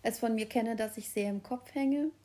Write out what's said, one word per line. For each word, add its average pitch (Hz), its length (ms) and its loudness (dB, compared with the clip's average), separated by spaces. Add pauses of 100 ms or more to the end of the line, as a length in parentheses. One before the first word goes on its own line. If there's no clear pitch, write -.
es 226 160 0
von 226 160 2
mir 220 140 0
kenne, 226 280 2
dass 214 220 -2
ich 208 120 -10
sehr 202 200 0
im 202 140 -4
Kopf - 320 -8
hänge, 285 340 2 (160)